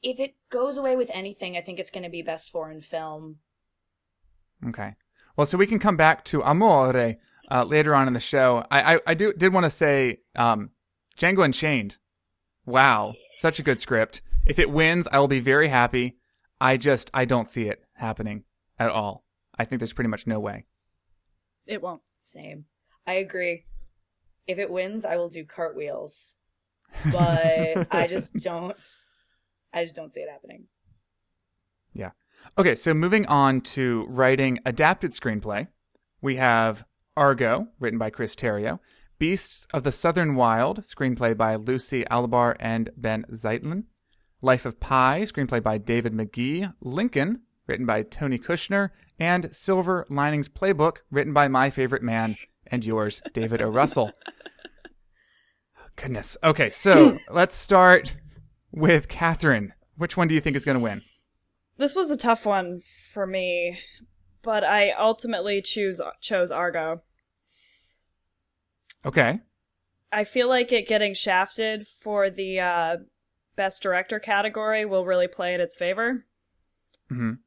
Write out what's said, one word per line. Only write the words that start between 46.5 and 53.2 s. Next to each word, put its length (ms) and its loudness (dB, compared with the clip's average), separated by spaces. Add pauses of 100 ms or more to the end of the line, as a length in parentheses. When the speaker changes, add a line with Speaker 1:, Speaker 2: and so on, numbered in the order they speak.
Speaker 2:
Lincoln, 600 -2 (260)
written 200 -4
by 160 0
Tony 360 -4
Kushner, 520 -2 (280)
and 360 0
Silver 560 0
Linings 380 0
Playbook, 500 0 (120)
written 220 -2
by 160 4
my 220 2
favorite 320 -2
man 340 -2 (300)
and 180 -4
yours, 360 -2 (120)